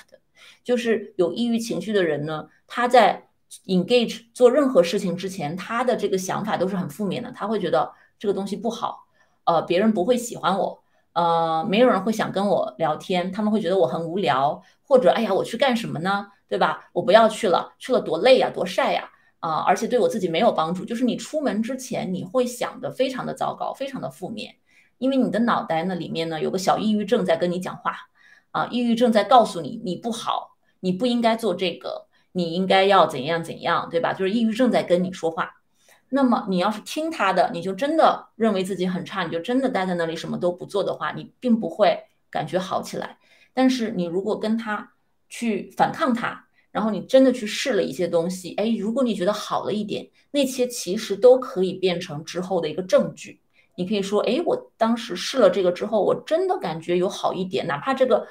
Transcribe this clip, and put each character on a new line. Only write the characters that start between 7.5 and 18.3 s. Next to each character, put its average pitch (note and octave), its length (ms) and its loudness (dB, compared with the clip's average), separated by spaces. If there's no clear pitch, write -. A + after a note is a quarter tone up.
觉 E3 120 -4
得 - 200 2
这 A3 100 -6
个 G3 60 2
东 G3 120 -4
西 F#3+ 100 -6
不 - 140 -4
好， - 380 -8
呃， E3 180 2
别 F3 160 0
人 A3 140 4
不 F3+ 120 0
会 E3+ 100 2
喜 - 200 -6
欢 F#3 220 -2
我， - 260 -4
呃， E3 540 0
没 G3 120 2
有 B3+ 80 6
人 F#3+ 160 4
会 A3 80 -2
想 D#3+ 200 -2
跟 G3 160 -2
我 - 300 0
聊 D#3 180 0
天， F3+ 360 -2
他 G#3+ 100 -6
们 G#3+ 100 0
会 G#3+ 80 2
觉 E3 100 -2
得 F#3+ 80 2
我 E3+ 100 4
很 E3 180 -4
无 E3 120 -6
聊， D3+ 440 0
或 C4 160 6
者 B3+ 160 4
，“哎 A#3 80 -2
呀， G3 100 0
我 F3+ 100 2
去 - 140 -8
干 B3+ 180 2
什 G3 120 -4
么 C#3+ 120 -6
呢？ G3+ 280 -4
对 G#3 100 -4
吧？ E3 360 -2
我 F3 80 -2
不 A#3 100 2
要 A3 160 10
去 A3 220 0
了， - 300 0
去 - 120 -6
了 A#3 80 4
多 D#3+ 200 -2
累 B3 180 8